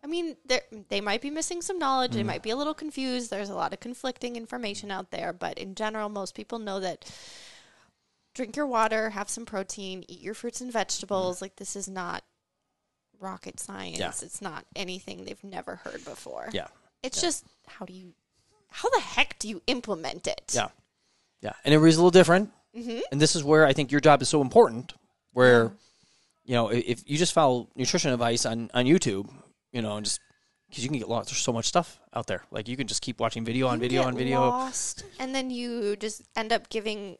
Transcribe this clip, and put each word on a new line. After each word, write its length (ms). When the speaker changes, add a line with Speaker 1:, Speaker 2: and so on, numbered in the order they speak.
Speaker 1:
I 40
mean, 280
they're, 160
they 120
might 200
be 80
missing 320
some 180
knowledge. 320
They 80
Speaker 2:
Mm-hmm. 80
Speaker 1:
might 160
be 80
a 60
little 160
confused. 580
There's 180
a 60
lot 180
of 60
conflicting 560
information 560
out 200
there. 220
But 240
in 160
general, 360
most 260
people 240
know 220
that 280
drink 240
your 100
water, 440
have 180
some 160
protein, 640
eat 120
your 120
fruits 280
and 100
vegetables. 680
Speaker 2:
Mm-hmm. 80
Speaker 1:
Like, 100
this 200
is 120
not 360
rocket 400
science. 400
Speaker 2:
Yeah. 100
Speaker 1:
It's 320
not 240
anything 500
they've 180
never 340
heard 280
before. 480
Speaker 2:
Yeah. 140
Speaker 1:
It's 200
Speaker 2:
Yeah. 60
Speaker 1:
just, 160
how 180
do 80
you, 200
how 200
the 100
heck 400
do 80
you 200
implement 600
it? 260
Speaker 2:
Yeah. 140
Yeah. 120
And 100
it 40
was 180
a 40
little 120
different. 400
Speaker 1:
Mm-hmm. 240
Speaker 2:
And 100
this 140
is 80
where 220
I 80
think 180
your 100
job 200
is 80
so 120
important, 520
where, 320
Speaker 1:
Yeah. 60
Speaker 2:
you 120
know, 160
i-, 140
if 240
you 80
just 140
follow 440
nutrition 360
advice 340
on, 280
on 120
YouTube, 480
you 100
know, 140
and 100
just, 140
'cause 120
you 60
can 80
get 100
lost. 220
There's 100
so 140
much 140
stuff 320
out 140
there. 240
Like, 160
you 80
can 120
just 140
keep 200
watching 240
video 220
on 80
Speaker 1:
You 120
Speaker 2:
video 140
Speaker 1:
get 60
Speaker 2:
on 100
video. 240
Speaker 1:
lost, 600
and 140
then 160
you 480
just 260
end 180
up 160
giving 500